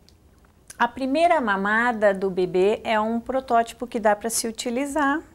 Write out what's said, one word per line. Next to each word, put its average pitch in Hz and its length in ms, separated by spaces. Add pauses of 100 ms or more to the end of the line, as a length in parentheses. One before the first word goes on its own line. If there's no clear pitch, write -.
(760)
a 240 100
primeira 294 540
mamada 208 720
do 196 160
bebê 185 540
é 220 160
um 226 220
protótipo 240 680
que 240 120
dá 208 180
pra 226 120
se 226 180
utilizar, 277 720 (140)